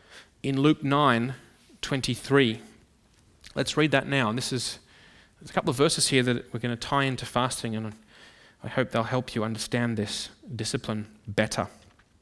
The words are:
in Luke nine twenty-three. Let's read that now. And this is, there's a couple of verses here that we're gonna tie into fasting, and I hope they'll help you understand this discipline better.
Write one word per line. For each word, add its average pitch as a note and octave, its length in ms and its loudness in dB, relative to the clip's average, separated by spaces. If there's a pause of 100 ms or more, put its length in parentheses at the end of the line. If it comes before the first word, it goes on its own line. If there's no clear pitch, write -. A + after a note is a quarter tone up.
(440)
in C3+ 160 0
Luke D3+ 240 4
nine C3+ 500 4 (480)
twenty-three. B2+ 800 2 (960)
Let's C#3 200 -2
read D3+ 140 4
that C3+ 160 2
now. C3+ 220 2
And A2+ 100 0
this C3 140 -4
is, - 260 -4 (600)
there's C#3+ 100 -18
a - 20 -16
couple F3 180 0
of B2 60 -2
verses D3 300 4
here C3 160 4
that A#2+ 300 -2
we're A#2 80 -6
gonna A#2+ 160 -2
tie C#3 260 0
into C3 240 -2
fasting, B2 480 -2
and A2 200 -6 (680)
I - 60 -10
hope - 220 0
they'll A2+ 120 0
help B2+ 320 -2
you A2+ 80 0
understand A2+ 540 -2
this - 320 -4 (260)
discipline A2 540 -4 (180)
better. G#2+ 400 0 (560)